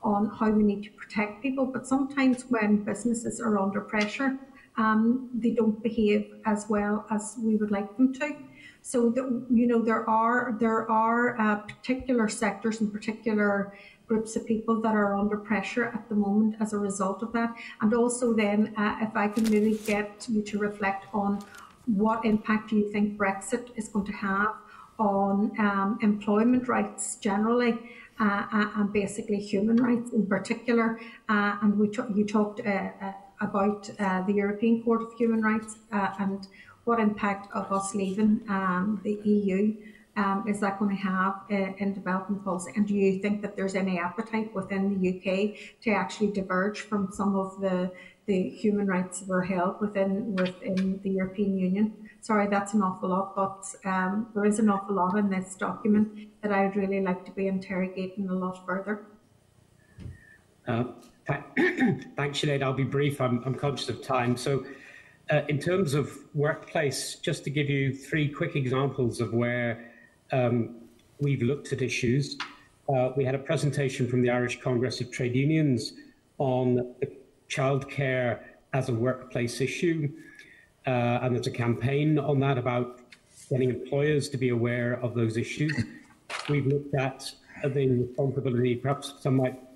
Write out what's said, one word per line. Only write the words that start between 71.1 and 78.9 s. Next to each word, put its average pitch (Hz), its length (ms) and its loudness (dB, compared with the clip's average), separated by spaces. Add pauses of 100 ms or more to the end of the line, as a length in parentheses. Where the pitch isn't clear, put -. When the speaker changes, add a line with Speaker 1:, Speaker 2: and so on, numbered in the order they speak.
Speaker 2:
we've 139 240 0
looked 139 280 0
at 131 100 -2
issues. 131 560 0 (500)
Uh, 127 280 2
we 139 80 2
had 131 120 0
a 135 40 -2
presentation 139 680 0
from 123 140 2
the 123 80 4
Irish 120 300 0
Congress 123 420 -2
of - 100 -8
Trade 123 240 -2
Unions 143 580 2 (440)
on 127 380 2 (240)
the - 120 -4 (360)
childcare 131 920 0 (340)
as 131 160 0
a 120 40 0